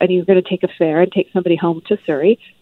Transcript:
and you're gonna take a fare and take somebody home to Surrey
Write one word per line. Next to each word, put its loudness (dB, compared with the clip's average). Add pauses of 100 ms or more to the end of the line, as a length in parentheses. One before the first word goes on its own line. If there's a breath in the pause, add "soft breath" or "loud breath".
and 0
you're 0
gonna 4
take -4
a -2
fare -2
and 2
take -4
somebody 0
home -2
to -2
Surrey 0 (240 soft breath)